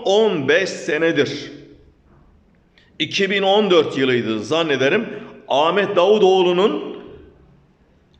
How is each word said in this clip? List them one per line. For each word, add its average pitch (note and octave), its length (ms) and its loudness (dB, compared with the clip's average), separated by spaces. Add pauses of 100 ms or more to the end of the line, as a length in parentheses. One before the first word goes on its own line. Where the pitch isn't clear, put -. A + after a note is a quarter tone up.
on F#3+ 440 0
beş F3 200 2
senedir, D#3 840 -2 (1500)
iki D#3+ 320 -2
bin G3 120 -2
on G3 280 2
dört C#3+ 280 2
yılıydı A2+ 460 0
zannederim, D3+ 640 0 (400)
Ahmet F3 480 0
Davutoğlu'nun F#3+ 1000 2 (1200)